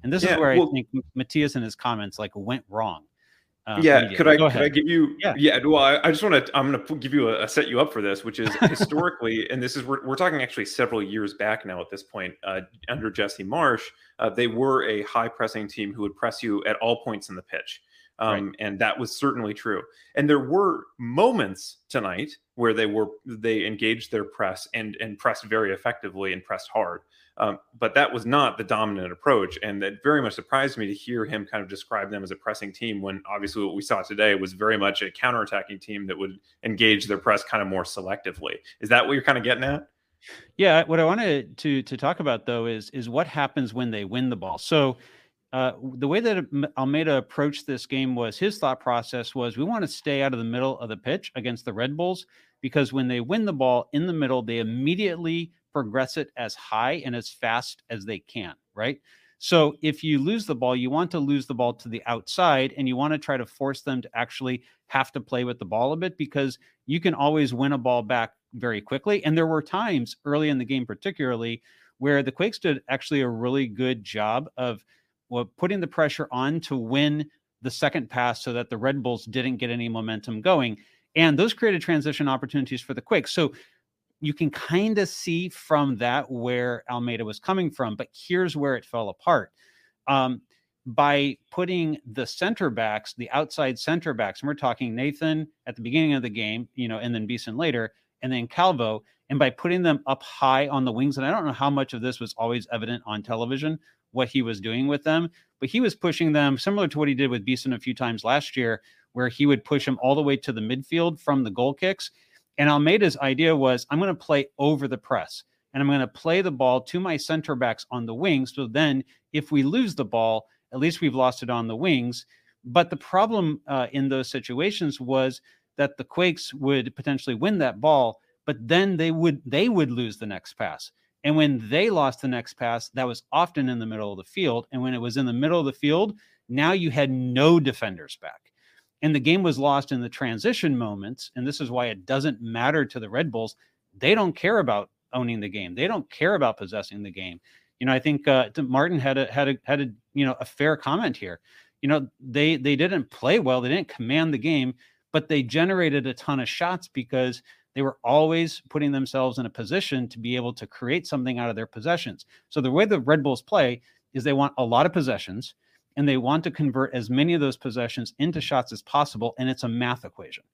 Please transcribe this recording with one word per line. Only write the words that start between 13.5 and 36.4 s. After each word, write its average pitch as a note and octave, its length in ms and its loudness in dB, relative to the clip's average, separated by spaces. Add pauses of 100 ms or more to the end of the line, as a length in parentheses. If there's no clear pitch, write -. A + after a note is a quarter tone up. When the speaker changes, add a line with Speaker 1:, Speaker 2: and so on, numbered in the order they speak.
Speaker 2:
uh, A2 120 2
they A#2+ 160 2
were B2 420 2
a G#2 140 -2
high A2+ 260 -2
pressing A2 400 -4
team G2+ 240 -6
who A2 80 -10
would G2+ 160 -4
press - 260 -4
you G#2 220 -2
at G#2+ 120 0
all A#2 280 0
points G#2+ 240 -8
in F#2 80 -12
the F2+ 60 -12
pitch. - 400 -10 (380)
Um, G#2 260 0
Speaker 1:
Right. G2 120 -8
Speaker 2:
and G2 220 -6
that A2 180 2
was A#2+ 180 -6
certainly B2 380 0
true. G2+ 260 -4 (360)
And C#3+ 120 2
there C#3+ 120 6
were E3 460 2 (120)
moments B2 760 0 (120)
tonight A2 440 -4 (240)
where A#2 180 4
they A2 120 2
were, G#2+ 240 0 (140)
they A2 400 -2
engaged A2 460 -2
their G#2 140 -2
press - 500 -4
and, A2 260 -8
and G#2+ 180 -8
pressed A2+ 260 -2
very G#2+ 280 0
effectively F#2+ 600 -4
and F2+ 100 -6
pressed - 260 -8
hard. F2 340 -2 (340)
Um, G#2+ 240 -2 (180)
but A2 160 0
that C#3 180 6
was A2+ 140 -4
not B2+ 320 2
the A2+ 60 -4
dominant G2+ 480 -2
approach. G2+ 500 2
And G2+ 220 -4
it G2+ 180 -4
very D3 180 4
much A2+ 140 -2
surprised C3+ 420 -2
me G#2+ 120 -4
to G2+ 40 -4
hear A2+ 320 -4
him G#2 220 -6
kind G#2+ 160 -6
of F#2 80 -12
describe G2+ 400 -6
them G2+ 140 -8
as F#2 80 -10
a F#2+ 40 -8
pressing G#2+ 360 -8
team A2 280 -6
when G2 300 -8
obviously G2+ 340 -4
what F#2+ 120 -4
we G2 60 -6
saw - 200 0
today G#2 320 4
was F#2+ 180 -2
very G#2+ 240 2
much G2+ 260 2
a F#2+ 100 -4
counterattacking G#2 680 -2
team G2+ 280 -10
that F#2 100 -4
would F#2+ 220 -6 (240)